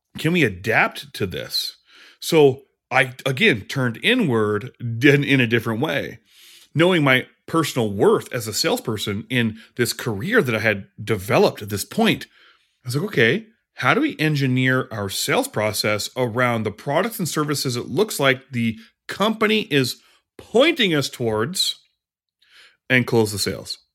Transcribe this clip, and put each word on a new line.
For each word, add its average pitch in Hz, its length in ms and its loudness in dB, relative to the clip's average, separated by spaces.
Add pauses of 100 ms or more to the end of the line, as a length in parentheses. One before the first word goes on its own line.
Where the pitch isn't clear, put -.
(180)
can 156 160 0
we 175 100 4
adapt 110 680 -2
to 104 140 -4
this?" 73 480 -6 (440)
So 143 440 4 (260)
I, 127 240 0 (120)
again, 139 360 2
turned 123 400 -4
inward 117 800 0
in, 123 440 4
in 135 180 4
a 120 60 2
different 113 340 0
way, 143 380 -4 (540)
knowing 165 300 4
my 127 240 2 (180)
personal 135 460 0
worth 151 420 2
as 110 140 -6
a 107 60 -8
salesperson 113 760 -2
in 117 300 0 (160)
this 120 160 0
career 156 500 0
that 123 140 0
I 107 40 -2
had 104 280 0 (160)
developed 113 580 0
at 101 80 -10
this 101 160 -6
point. 208 400 0 (580)
I - 40 -14
was 120 80 -6
like, 151 100 -2
"Okay, 147 420 0 (280)
how 127 180 0
do 202 60 0
we 294 180 -2
engineer 131 760 0
our 104 180 -6
sales 175 400 -2
process 107 640 -2
around 120 480 0
the 104 80 -4
products 175 480 -4
and 180 80 -4
services 147 480 -2
it 120 140 -8
looks 180 280 -2
like 131 340 0
the 117 260 -2 (320)
company 214 540 0
is 135 340 0 (400)
pointing 247 580 2
us 139 140 0
towards 117 640 -2 (1120)
and 123 160 4
close 110 280 2
the 98 60 -6
sales?" 69 380 -8 (180)